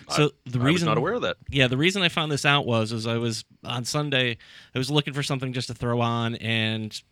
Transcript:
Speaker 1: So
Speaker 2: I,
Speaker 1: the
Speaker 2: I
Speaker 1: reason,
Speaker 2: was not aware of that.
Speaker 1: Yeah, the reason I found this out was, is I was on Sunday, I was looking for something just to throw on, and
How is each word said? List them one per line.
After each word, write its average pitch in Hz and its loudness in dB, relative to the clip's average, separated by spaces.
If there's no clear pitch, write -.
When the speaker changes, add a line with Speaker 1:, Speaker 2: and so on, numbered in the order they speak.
Speaker 1:
So 151 2
Speaker 2:
I, - -4
Speaker 1:
the 123 -2
Speaker 2:
I - 2
Speaker 1:
reason, 139 4
Speaker 2:
was 175 2
not 110 2
aware 165 0
of 233 -4
that. 98 -2
Speaker 1:
Yeah, 135 4
the 127 0
reason 185 2
I 170 2
found 156 -2
this 143 0
out 143 4
was, 113 2
is 110 -4
I 117 0
was 117 -2
on 123 -6
Sunday, 131 -2
I 127 -2
was 131 -2
looking 147 2
for 139 -2
something 131 -2
just 123 -4
to 123 -8
throw 120 0
on, 117 0
and 110 -2